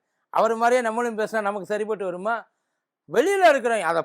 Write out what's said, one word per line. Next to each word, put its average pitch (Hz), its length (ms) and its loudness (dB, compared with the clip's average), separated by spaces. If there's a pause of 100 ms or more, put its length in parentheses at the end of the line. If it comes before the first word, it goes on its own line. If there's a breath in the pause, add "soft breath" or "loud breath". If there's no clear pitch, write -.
(300)
அவர் 220 260 2
மாதிரியே 233 260 2
நம்மளும் 226 360 -4
பேசினா 214 240 -2
நமக்கு 202 240 -4
சரிப்பட்டு 208 400 -4
வருமா? 190 460 -6 (640)
வெளியில 370 300 2
இருக்கிறவங்க, 240 380 4
அதை 165 240 0